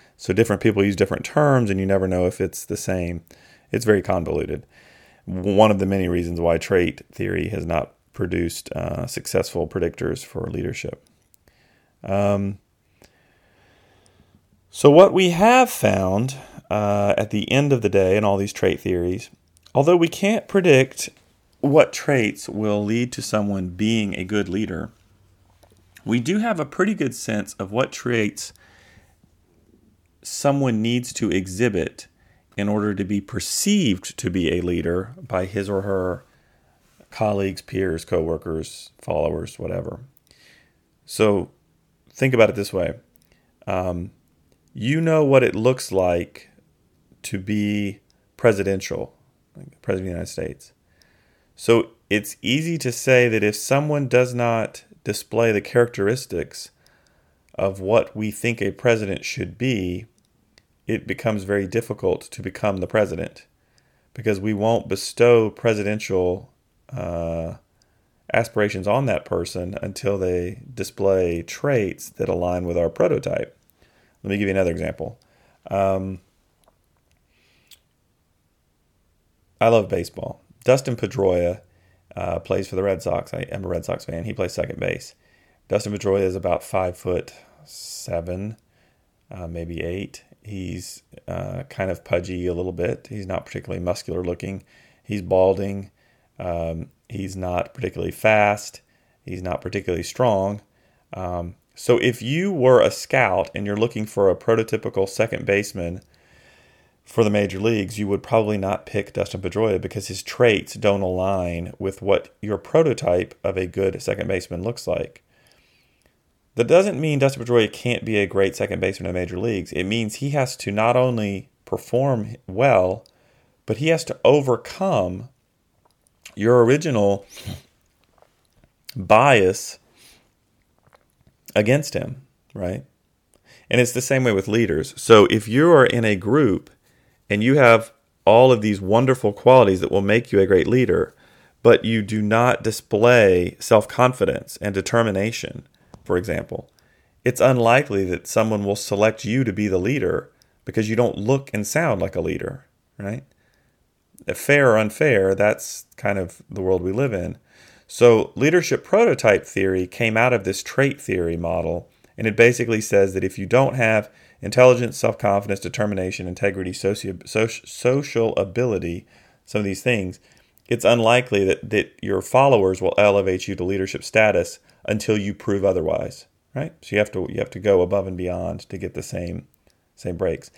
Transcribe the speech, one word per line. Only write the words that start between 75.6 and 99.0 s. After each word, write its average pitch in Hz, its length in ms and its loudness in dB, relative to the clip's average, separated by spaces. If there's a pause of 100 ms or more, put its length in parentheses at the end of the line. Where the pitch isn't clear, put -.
Um, 95 500 -2 (3500)
I 110 80 4
love 110 200 4
baseball. - 540 -8 (220)
Dustin 135 300 2
Pedroia, 92 640 0 (540)
uh, 90 240 -6
plays 95 300 -4
for 95 80 -12
the 92 80 -2
Red 95 180 -2
Sox. - 320 -6
I 87 160 -8
am 95 140 -10
a 92 40 -8
Red 85 160 -6
Sox 87 200 -8
fan. 85 200 -10
He - 80 -8
plays 90 200 -6
second - 260 -8
base. - 380 -8 (500)
Dustin 104 260 -4
Pedroia 101 300 0
is 92 140 -2
about 87 260 -4
five-foot-seven, 90 1900 -8 (760)
uh, 90 180 -12
maybe 85 320 -8
eight. 87 420 -10 (200)
He's, 92 600 -12 (240)
uh, - 420 -10
kind 95 220 -6
of 87 140 -10
pudgy 90 420 -4
a 90 80 -2
little 90 180 -6
bit. 87 360 -6
He's 104 180 -12
not 92 200 -8
particularly 95 360 -10
muscular 90 400 -6
looking. 90 400 -8 (400)
He's 104 200 -8
balding. 95 680 0 (480)
Um, 82 520 -6 (180)
he's 95 280 -10
not 90 380 -6
particularly 90 380 -8
fast. 104 680 2 (420)